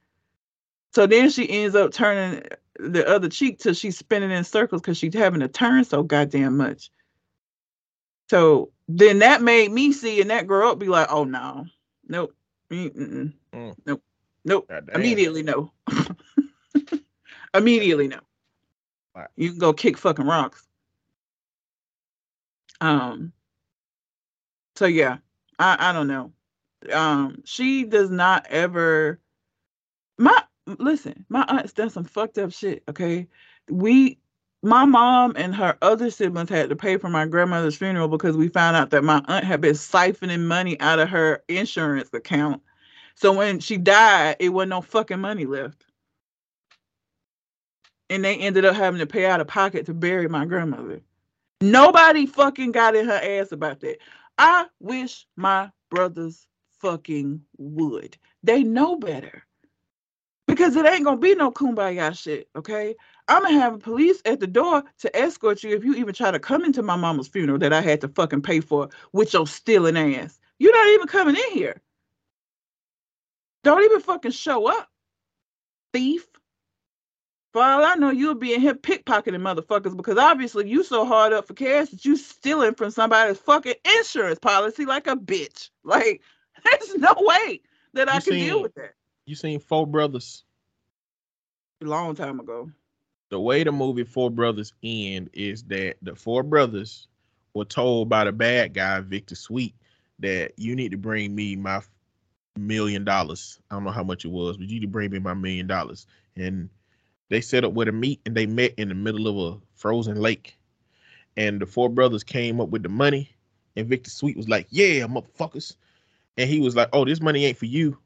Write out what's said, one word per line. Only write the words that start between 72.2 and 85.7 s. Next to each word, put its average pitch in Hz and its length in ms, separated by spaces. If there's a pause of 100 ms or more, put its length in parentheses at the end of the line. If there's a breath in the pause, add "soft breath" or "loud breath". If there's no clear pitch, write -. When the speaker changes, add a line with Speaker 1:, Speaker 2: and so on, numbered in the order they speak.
Speaker 1:
Don't 349 220
even 427 160
fucking 330 320
show 240 340
up, 415 240 (1000)
thief. 269 340 (1300)
For 226 100
all 269 220
I 359 120
know, 285 140
you'll 277 240
be 233 200
in 247 80
here 269 120
pickpocketing 233 680
motherfuckers 190 520
because 190 220
obviously 247 520
you 262 140
so 240 220
hard 220 300
up 208 120
for - 60
cash 277 380
that 190 140
you 294 120
stealing 277 580
from 214 160
somebody's 220 480
fucking 285 360 (240)
insurance 196 400
policy 220 480
like 269 200
a 285 100
bitch. 180 520 (160)